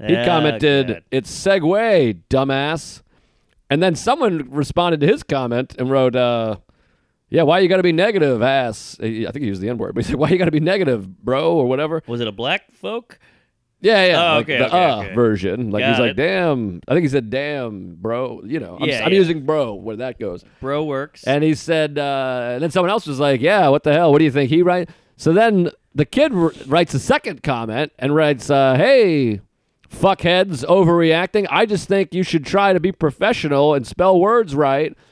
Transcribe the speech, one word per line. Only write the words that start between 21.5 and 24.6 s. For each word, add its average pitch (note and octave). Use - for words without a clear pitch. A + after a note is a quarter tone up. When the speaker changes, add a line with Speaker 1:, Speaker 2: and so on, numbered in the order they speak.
Speaker 1:
said, D#3
uh, C3
and B2+
then E3
someone F3+
else -
was C#3
like, C#3+
"Yeah, F3
what C#3
the D3+
hell? D#3+
What C#3+
do D#3+
you D3
think C3+
he E3